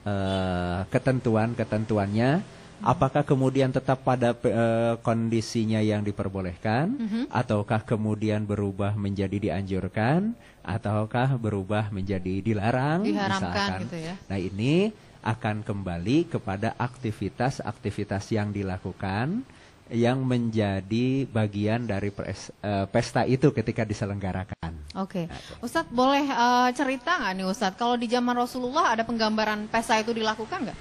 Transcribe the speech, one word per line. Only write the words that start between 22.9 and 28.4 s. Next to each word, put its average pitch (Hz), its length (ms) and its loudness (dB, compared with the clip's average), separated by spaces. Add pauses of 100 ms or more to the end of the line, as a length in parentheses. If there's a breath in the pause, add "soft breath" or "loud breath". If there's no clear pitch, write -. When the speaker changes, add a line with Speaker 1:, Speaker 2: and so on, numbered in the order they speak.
Speaker 1:
itu 131 260 4
ketika 120 340 -2
diselenggarakan. 98 880 -4 (240)
Speaker 2:
Oke. 180 300 -4
Speaker 1:
Nah, 165 80 -10
itu. - 260 -14
Speaker 2:
Ustadz, 320 300 -4
boleh, 269 340 4
eh, 247 480 4
cerita 262 440 0
nggak 220 180 -2
nih, 190 120 -4
Ustadz, 190 300 0
kalau 240 200 2
di 240 100 -2
zaman 247 280 2
Rasulullah 247 560 0